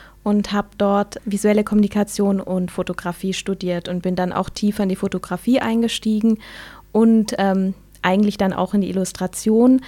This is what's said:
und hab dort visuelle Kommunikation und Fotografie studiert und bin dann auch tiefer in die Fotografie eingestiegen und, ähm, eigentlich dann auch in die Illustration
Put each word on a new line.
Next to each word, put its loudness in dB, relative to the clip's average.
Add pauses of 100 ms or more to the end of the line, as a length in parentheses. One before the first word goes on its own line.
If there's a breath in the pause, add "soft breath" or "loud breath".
(220 loud breath)
und 0
hab -4
dort 0
visuelle 2
Kommunikation 0
und -4
Fotografie -6
studiert -4
und -4
bin -2
dann -2
auch -2
tiefer -2
in 0
die -2
Fotografie -2
eingestiegen 0 (540 loud breath)
und, 4
ähm, 0 (280)
eigentlich 2
dann 2
auch -2
in 2
die 0
Illustration 2